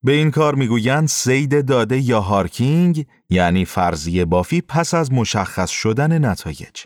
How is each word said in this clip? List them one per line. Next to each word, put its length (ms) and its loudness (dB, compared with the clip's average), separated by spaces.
به 80 2
این 200 2
کار 240 2
می‌گویند 520 0
صید 580 0
داده 340 0
یا 220 2
هارکینگ، 840 0
یعنی 360 2
فرضیهٔ 600 -2
بافی 360 0
پس 320 -2
از 180 0
مشخص 580 -2
شدن 560 0
نتایج. 600 -6